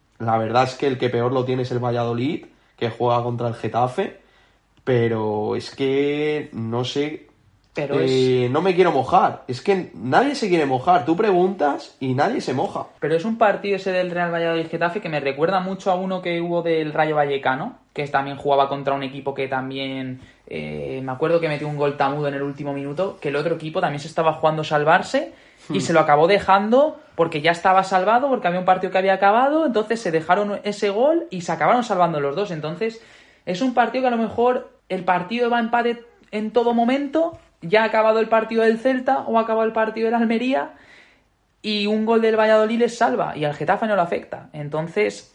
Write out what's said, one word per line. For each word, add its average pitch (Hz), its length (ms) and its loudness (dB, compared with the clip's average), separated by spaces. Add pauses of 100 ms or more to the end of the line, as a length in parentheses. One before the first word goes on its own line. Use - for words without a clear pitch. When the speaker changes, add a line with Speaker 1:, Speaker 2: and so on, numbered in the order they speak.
(200)
Speaker 1:
La 113 180 0
verdad 113 280 2
es 127 100 -8
que - 100 -2
el 127 140 0
que 123 100 2
peor 120 220 0
lo 131 140 0
tiene 127 180 -2
es 123 80 -6
el 123 120 -2
Valladolid, 120 640 -2 (320)
que 117 140 -2
juega 120 320 0
contra 120 240 -4
el 113 80 -4
Getafe, 123 640 -4 (640)
pero 110 720 0
es 110 180 -10
que 147 800 -2
no 117 300 -4
sé 143 440 -4 (460)
Speaker 2:
Pero 139 280 -2
Speaker 1:
Eh, 131 440 2
Speaker 2:
es 123 60 0
Speaker 1:
no 147 100 2
me 185 140 2
quiero 180 160 6
mojar. 170 560 2
Es 127 140 -8
que 190 320 -2
nadie 165 420 2
se 214 140 -2
quiere 165 160 2
mojar. 135 400 2
Tú 165 100 2
preguntas 190 840 0
y 131 120 -2
nadie 165 280 0
se 139 120 -4
moja. 147 340 -4 (120)
Speaker 2:
Pero 135 160 -2
es 165 80 0
un 226 140 -4
partido 202 400 2
ese 190 160 -4
del 180 180 0
Real 175 220 -2
Valladolid-Getafe 170 680 -2
que 185 80 -10
me 151 140 -4
recuerda 147 400 0
mucho 190 280 -6
a 180 60 4
uno 185 260 -4
que 170 200 -4
hubo 170 220 -2
del 160 280 0
Rayo 156 240 0
Vallecano, 143 640 -2 (160)
que 147 160 -6
también 139 260 -2
jugaba 139 320 2
contra 139 260 -2
un 139 100 -4
equipo 135 300 -8
que 135 140 -4
también, 131 720 -6 (280)
eh, 143 540 -8
me 131 120 -6
acuerdo 160 260 0
que 165 80 -2
metió 151 220 -4
un 147 80 -6
gol 143 180 0
Tamudo 143 320 0
en 143 60 -4
el 139 80 -4
último 143 320 -6
minuto, 143 480 -6
que 147 80 -4
el 139 80 -2
otro 160 180 0
equipo 156 240 -6
también 147 220 -2
se 165 80 -12
estaba 160 240 0
jugando 156 320 0
salvarse 180 640 2 (380)
y 196 80 -2
Speaker 1:
Hmm. 185 40 0
Speaker 2:
se 180 120 -2
lo 156 80 6
acabó 151 260 6
dejando 208 720 4 (160)
porque 165 260 0
ya 165 100 4
estaba 185 340 4
salvado, 202 420 2
porque 247 220 0
había 175 100 -2
un 180 60 -4
partido 185 260 2
que 190 60 0
había 190 160 2
acabado, 247 520 4
entonces 226 360 -2
se 175 100 -4
dejaron 185 540 0
ese 208 240 -2
gol 294 400 2
y 185 120 -8
se 175 120 -4
acabaron 190 320 2
salvando 175 340 2
los 139 160 -2
dos. 180 160 -4
Entonces, 170 500 -6 (440)
es 180 160 -4
un 262 120 0
partido 247 280 2
que 254 80 2
a - 20 -2
lo 233 60 -2
mejor 240 540 0 (180)
el 185 160 -4
partido 185 440 0
va 240 80 2
a 233 40 2
empate 233 420 0 (280)
en 214 200 -4
todo 233 220 2
momento, 285 640 0 (260)
ya 208 200 2
ha - 20 2
acabado 220 340 2
el 220 80 0
partido 226 360 0
del 226 160 2
Celta 262 480 0
o 226 100 0
ha 226 60 4
acabado 220 240 0
el 226 60 -2
partido 220 340 -2
del 226 80 0
Almería 247 560 0 (880)
y 208 240 -2
un 214 220 0
gol 226 140 4
del 220 180 2
Valladolid 220 400 4
les 233 180 0
salva 220 400 0
y 151 80 -2
al 147 80 -2
Getafe 175 320 -2
no 214 100 0
lo 185 60 2
afecta. - 500 -6
Entonces, 160 840 -4